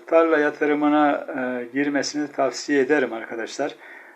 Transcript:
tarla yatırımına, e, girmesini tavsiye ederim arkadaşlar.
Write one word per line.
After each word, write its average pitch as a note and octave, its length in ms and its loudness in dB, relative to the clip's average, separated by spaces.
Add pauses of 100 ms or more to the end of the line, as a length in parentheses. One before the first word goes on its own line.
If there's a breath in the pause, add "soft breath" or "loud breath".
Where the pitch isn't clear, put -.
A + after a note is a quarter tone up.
tarla E3 320 4
yatırımına, D3 880 2 (120)
e, B2 340 -4
girmesini C#3+ 600 -2
tavsiye C#3 480 0
ederim B2+ 320 2
arkadaşlar. A2+ 640 -8 (420 loud breath)